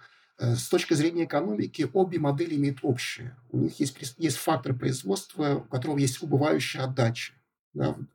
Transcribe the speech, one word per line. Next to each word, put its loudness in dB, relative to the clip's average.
э, 2
с -4
точки 2
зрения 2
экономики -2
обе 2
модели 2
имеют 2
общее. -2
У 0
них 0
есть 0
прис-, -12
есть 0
фактор 0
производства, -2
у -6
которого -2
есть 2
убывающая 2
отдача. 0
Да, -2